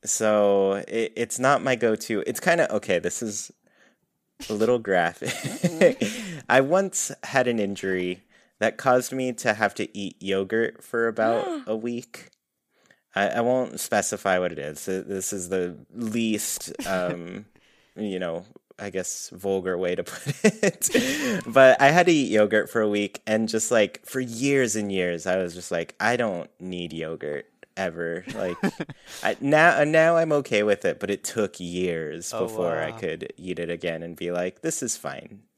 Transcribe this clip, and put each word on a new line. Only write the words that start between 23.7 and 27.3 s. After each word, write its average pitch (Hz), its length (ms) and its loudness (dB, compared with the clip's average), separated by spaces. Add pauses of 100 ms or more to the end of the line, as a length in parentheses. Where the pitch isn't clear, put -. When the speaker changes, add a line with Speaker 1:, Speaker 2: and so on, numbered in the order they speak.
Speaker 1:
for 135 120 -6
years 127 560 0
and 104 160 -2
years, 90 360 0
I 92 100 2
was 90 160 -2
just 87 180 -12
like, 85 280 -4
"I 113 180 2
don't 92 320 -4 (100)
need 90 340 -8
yogurt 78 520 -8 (320)